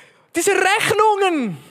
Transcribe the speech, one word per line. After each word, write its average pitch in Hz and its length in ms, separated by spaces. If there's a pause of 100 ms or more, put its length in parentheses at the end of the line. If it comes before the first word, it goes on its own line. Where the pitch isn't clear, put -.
(340)
diese 349 160
Rechnungen. 381 1080 (140)